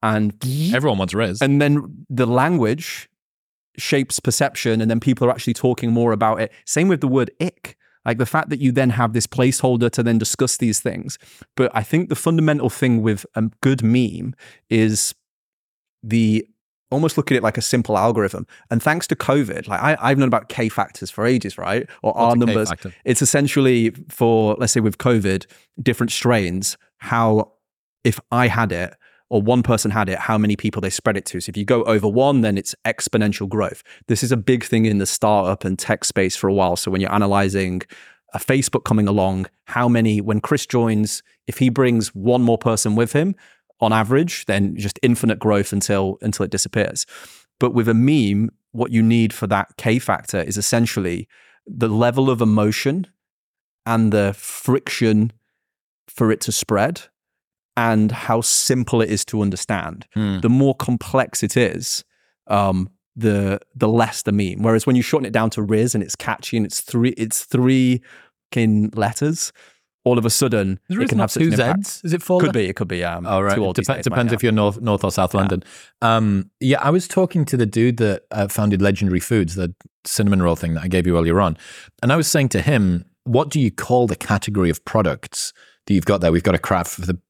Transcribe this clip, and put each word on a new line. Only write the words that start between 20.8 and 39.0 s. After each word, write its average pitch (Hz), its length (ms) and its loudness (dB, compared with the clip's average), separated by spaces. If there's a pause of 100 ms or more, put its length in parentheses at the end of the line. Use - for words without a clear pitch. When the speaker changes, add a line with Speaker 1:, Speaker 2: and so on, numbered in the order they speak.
Speaker 1:
for 107 160 -2
ages, 117 320 -2
right? 98 300 -4 (140)
Or 107 100 0
Speaker 2:
What's - 60 -6
Speaker 1:
R 117 120 4
Speaker 2:
a 120 40 4
K 120 40 2
Speaker 1:
numbers. 110 300 2
Speaker 2:
factor? - 260 -10 (100)
Speaker 1:
It's 127 180 2
essentially 131 680 2 (180)
for, 113 500 2
let's 123 140 -2
say 123 80 2
with 107 180 0
covid, 101 480 0 (360)
different 117 300 0
strains, 98 640 0 (220)
how 110 540 0 (520)
if 113 160 0 (100)
I 123 180 2
had 107 240 0
it 87 220 -6 (340)
or 110 140 0
one 117 220 2
person 113 260 0
had 104 180 0
it, 95 120 -4
how 110 180 -2
many 107 160 2
people 104 260 -4
they 92 100 -4
spread 107 260 -2
it 98 100 -6
to. 90 140 -8
So - 100 -12
if 90 60 -10
you 104 80 -4
go 117 200 2
over 110 220 2
one, 127 360 2
then 104 140 0
it's - 280 -6
exponential 104 640 -2
growth. 101 340 -4 (240)
This 117 160 0
is 120 80 -2
a 127 60 2
big 117 280 0
thing 113 220 2
in 104 120 2
the 98 80 0
startup 101 580 0
and 92 120 -2
tech - 280 -4
space 95 320 -2
for - 120 -2
a 98 60 2
while. 92 220 2
So - 160 -6
when 95 80 0
you're 98 120 -2
analyzing 98 680 0 (520)
a - 40 -6
Facebook - 460 -2
coming 107 240 2